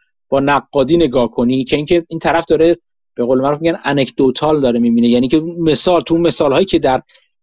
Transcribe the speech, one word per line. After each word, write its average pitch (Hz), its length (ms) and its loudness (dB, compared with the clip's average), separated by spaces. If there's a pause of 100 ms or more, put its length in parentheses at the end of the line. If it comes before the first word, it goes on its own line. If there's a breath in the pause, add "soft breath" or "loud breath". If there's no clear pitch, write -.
(300)
با 135 100 0
نقادی 139 580 0
نگاه 131 340 0
کنی 127 320 -2
که 170 120 -2
اینکه 165 320 -2
این 165 120 -10
طرف 160 260 -2
داره 165 300 2 (400)
به 120 100 -2
قول 131 160 0
معروف 147 200 -2
می‌گن 165 220 -2
انکدوتال 139 800 0
داره 120 180 0
می‌بینه، 117 280 2
یعنی 123 200 2
که 156 140 0 (180)
مثال، 165 420 2
تو - 120 -4
اون 170 140 0
مثال‌هایی 151 380 0
که 165 140 -2
در 131 220 0 (420 soft breath)